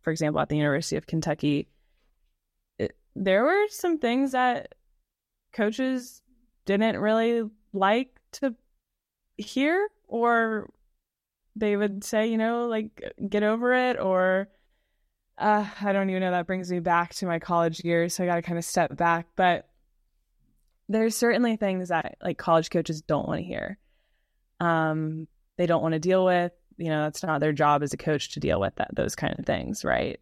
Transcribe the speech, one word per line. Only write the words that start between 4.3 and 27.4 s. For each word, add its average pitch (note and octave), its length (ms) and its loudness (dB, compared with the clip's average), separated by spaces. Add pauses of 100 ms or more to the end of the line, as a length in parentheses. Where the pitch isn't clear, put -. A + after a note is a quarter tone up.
that B3+ 440 -2 (800)
coaches B3 680 -2 (440)
didn't G3+ 320 2
really A3+ 520 0 (220)
like G#3 480 0 (140)
to B3+ 220 -4 (800)
hear, D#4 500 0 (200)
or A3+ 600 0 (880)
they G#3 220 0
would G3+ 260 -2
say, A3 240 0
you A3+ 100 0
know, A#3 300 0
like, A3 460 -6 (160)
"Get G#3 140 0
over A#3 300 2
it," B3+ 260 2
or, F#3 500 2 (880)
"Uh, G#3 280 2 (160)
I G3+ 120 2
don't G3 160 2
even F#3 120 0
know, F#3 100 0
that F3 160 -2
brings F#3 240 -4
me F3+ 80 -2
back E3+ 360 0
to - 100 -6
my E3+ 140 0
college E3+ 440 0
years, E3+ 300 0
so F#3 100 -4
I F3+ 40 0
gotta E3+ 140 0
kinda E3+ 200 -4
step E3 340 0
back." E3+ 400 2
But F3+ 340 2 (1200)
there's A3 260 2
certainly A#3 400 2
things F#3 340 -2
that, E3 320 -2
like, F3+ 160 -4
college E3 320 4
coaches D#3+ 320 -2
don't D#3 260 -2
wanna - 140 -4
hear. - 360 -8 (840)
Um, D#3+ 680 0 (300)
they F3 80 2
don't E3 180 2
wanna D#3+ 160 0
deal F#3 260 2
with, F3 260 2 (260)
you E3+ 120 -4
know, D3+ 140 0
that's D3+ 200 -6
not D#3+ 160 0
their D3+ 140 2